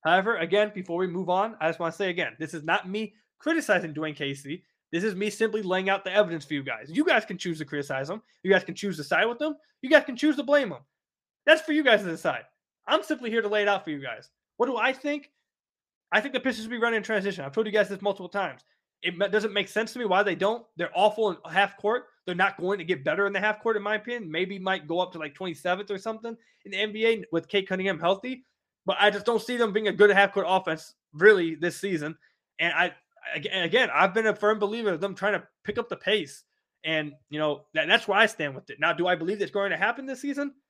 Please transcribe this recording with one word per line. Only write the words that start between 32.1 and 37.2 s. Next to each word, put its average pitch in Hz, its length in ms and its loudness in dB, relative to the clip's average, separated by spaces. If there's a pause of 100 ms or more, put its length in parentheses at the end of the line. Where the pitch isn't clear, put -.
And 170 140 0
I, 170 200 2 (420)
ag-, 151 140 -6
again, 185 440 2
I've 175 220 4
been 220 120 2
a 214 80 2
firm 214 240 2
believer 208 320 -2
of 165 100 -2
them 196 140 -4
trying 202 200 0
to 175 120 -6 (180)
pick 214 140 -4
up 233 120 -6
the 170 60 -6
pace. - 480 -2 (400)
And, 156 280 -2 (160)